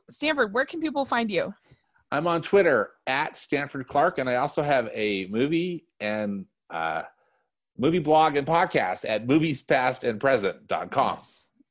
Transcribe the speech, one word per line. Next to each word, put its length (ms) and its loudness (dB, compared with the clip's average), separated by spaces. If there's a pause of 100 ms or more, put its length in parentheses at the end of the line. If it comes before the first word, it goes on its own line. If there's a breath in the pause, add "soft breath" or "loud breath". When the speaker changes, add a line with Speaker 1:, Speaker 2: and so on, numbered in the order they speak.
Speaker 1:
Stanford, 460 -2
where 100 0
can 160 -10
people 240 -2
find 260 -2
you? 220 -2 (600 soft breath)
Speaker 2:
I'm 160 0
on 120 2
Twitter 500 4 (180)
at 280 -2
Stanford 520 -4
Clark, 300 2
and 120 0
I 60 2
also 260 0
have 320 2
a 320 0
movie 600 -2 (120)
and, 480 -4 (240)
uh, 320 -4 (720)
movie 220 0
blog 380 4
and 100 -2
podcast 640 0
at 180 -2
movies 360 2
past 420 0
and 160 -2
present 480 0
dot 240 -4
com. 220 2
Speaker 1:
Yes. 360 -16 (200)